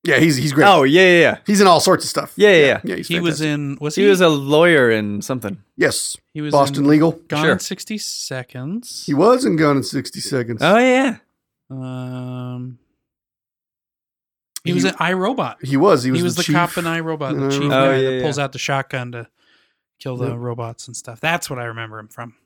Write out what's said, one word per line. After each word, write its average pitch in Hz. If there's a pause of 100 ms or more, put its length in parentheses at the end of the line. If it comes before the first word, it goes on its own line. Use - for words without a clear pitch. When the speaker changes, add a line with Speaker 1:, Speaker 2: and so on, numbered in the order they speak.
Speaker 1:
Yeah, 226
he's, 147
he's 143
great. 151
Speaker 2:
Oh, 175
yeah, 143
yeah, 175
yeah. 131
Speaker 1:
He's 202
in 196
all 170
sorts 180
of -
stuff. -
Speaker 2:
Yeah, 208
yeah, 180
Speaker 1:
Yeah, 147
Speaker 2:
yeah. 107
Speaker 1:
yeah, -
he's -
Speaker 3:
He 170
was 160
Speaker 1:
fantastic. 151
Speaker 3:
in, 143
was 147
Speaker 2:
He 190
Speaker 3:
he? 202
Speaker 2:
was 180
a 175
lawyer 147
in 104
something. 104 (140)
Speaker 1:
Yes. - (180)
Speaker 3:
He 151
was 147
Speaker 1:
Boston 139
Speaker 3:
in 147
Speaker 1:
Legal. 156 (160)
Speaker 3:
Gone 151
Speaker 2:
Sure. 156
Speaker 3:
in 185
sixty -
Seconds. 139
Speaker 1:
He 151
was 247
in 180
Gone 147
in 123
sixty -
Seconds. 117
Speaker 2:
Oh, 185
yeah. 254 (540)
Speaker 3:
Um, 127 (1900)
he 165
Speaker 1:
He 180
Speaker 3:
was 180
in 190
iRobot. 185
Speaker 1:
He 135
was. 151
He 131
was 165
Speaker 3:
He 175
was 175
Speaker 1:
the 175
Speaker 3:
the 160
cop 175
Speaker 1:
chief. -
Speaker 3:
in 170
iRobot, 160
the 139
Speaker 1:
Uh, 139
Speaker 3:
chief 139
Speaker 2:
Oh, 147
Speaker 3:
guy 135
Speaker 2:
yeah, 131
Speaker 3:
that 131
Speaker 2:
yeah. 127
Speaker 3:
pulls 139
out 139
the 131
shotgun 131
to 117 (720)
kill 127
the 123
Speaker 1:
Yep. 120
Speaker 3:
robots 117
and 120
stuff. -
That's 170
what 131
I 120
remember 113
him 107
from. 117 (120)